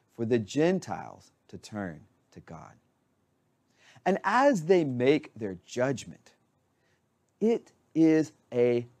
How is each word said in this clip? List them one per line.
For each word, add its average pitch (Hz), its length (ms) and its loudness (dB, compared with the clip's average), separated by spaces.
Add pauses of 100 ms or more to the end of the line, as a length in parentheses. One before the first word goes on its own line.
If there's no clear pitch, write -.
(160)
for 117 80 -6
the 117 160 0
Gentiles 101 880 -4 (160)
to 95 120 -18
turn 90 420 -10 (320)
to - 80 -20
God." 78 320 -20 (1300)
And 185 200 0
as 233 400 2
they 175 180 4
make 135 540 0
their 98 280 -10
judgment, - 680 -6 (1080)
it 220 320 -2 (240)
is 156 380 4 (200)
a 120 360 0 (120)